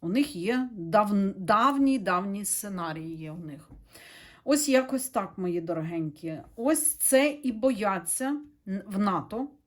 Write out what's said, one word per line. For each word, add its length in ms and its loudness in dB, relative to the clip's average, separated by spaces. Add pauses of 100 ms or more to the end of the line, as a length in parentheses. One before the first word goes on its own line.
У 80 -4
них 280 0
є 360 -2
дав-, 640 2
давній, 600 4
давній 460 0
сценарій 680 -4
є 180 -10
у 120 -12
них. 260 -14 (760)
Ось 240 2
якось 400 2
так, 300 -4
мої 220 0
дорогенькі. 760 -4 (180)
Ось 380 0
це 360 4
і 220 -4
бояться 880 -2 (280)
н-, 180 -4
в 120 -4
нато. 500 -2 (180)